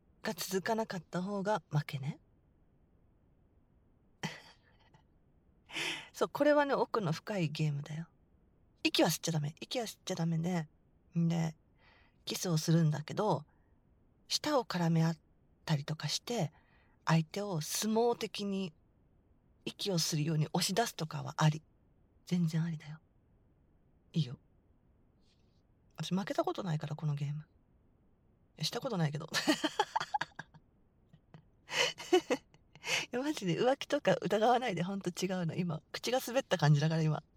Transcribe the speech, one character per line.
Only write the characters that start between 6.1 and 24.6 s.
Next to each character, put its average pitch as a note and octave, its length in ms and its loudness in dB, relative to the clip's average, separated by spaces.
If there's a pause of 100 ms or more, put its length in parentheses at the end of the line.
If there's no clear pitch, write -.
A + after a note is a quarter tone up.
そ - 140 -2
う、 - 20 0
こ - 160 0
れ D4 80 8
は D4 120 6
ね、 C4+ 100 0
奥 A3 260 0
の E3 120 0
深 G3+ 260 -6
い D#3+ 100 2
ゲ D3+ 200 -2
ー D3 40 0
ム C#3+ 100 -4
だ D3+ 140 -10
よ。 E3 100 -8 (760)
息 D#4+ 200 4
は G3+ 80 6
吸 - 80 0
っ - 20 -20
ち - 100 -6
ゃ - 20 0
ダ D#3 80 0
メ。 D3 200 -4
息 - 180 -8
は A3 80 -4
吸 - 100 -12
っ - 80 -20
ち - 80 -2
ゃ - 20 -2
ダ E3 120 0
メ E3 120 0
で。 E3 280 0 (520)
ん E3+ 100 4
で、 E3 260 0 (720)
キ - 120 -6
ス F#3+ 120 -4
を D#3+ 100 4
す D#3+ 140 0
る E3 120 6
ん D3+ 60 6
だ D3 120 -2
け C#3+ 120 -10
ど、 F#3 300 2 (840)
舌 D4+ 300 0
を A#3 60 2
絡 E3+ 260 0
め E3 140 4
合 E3 60 4
っ E3 80 -4 (460)
た D#3 120 2
り C#3+ 80 -4
と D#3 120 -6
か D3 120 -6
し - 120 -4
て、 G#3+ 320 -2 (520)
相 E3 200 4
手 - 160 -8
を G3 200 -4
相 G#3+ 320 -2
撲 A#3 220 2
的 G#3 300 -6
に F#3+ 280 -4 (920)
息 - 260 -6
を F3 80 2
す D#3+ 180 0
る D3 80 0
よ D#3+ 100 0
う D3+ 40 0
に D3+ 140 2
押 F3+ 120 0
し F#3 100 -2
出 A3+ 120 2
す - 80 -8
と D#3 120 -6
か C#3+ 160 -8
は C3 160 -8
あ D#3 100 6
り。 D#3 140 2 (640)
全 F3 200 2
然 D#3+ 160 0
あ E3+ 80 -4
り D#3 80 -6
だ D3 100 -18
よ。 D#3 120 -16 (1120)
い E3+ 80 0
い C#3 40 2
よ。 B2 140 -10 (1600)